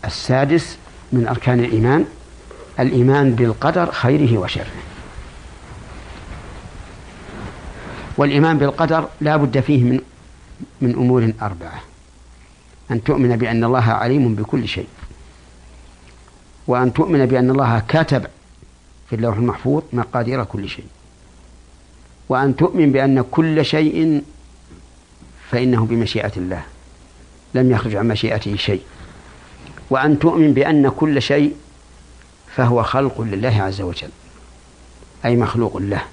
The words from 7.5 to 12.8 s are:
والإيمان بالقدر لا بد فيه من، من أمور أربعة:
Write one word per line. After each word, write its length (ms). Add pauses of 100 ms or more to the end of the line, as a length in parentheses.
والإيمان 400
بالقدر 500 (140)
لا 160
بد 220
فيه 240
من، 160 (840)
من 120
أمور 380 (100)
أربعة: 400 (1080)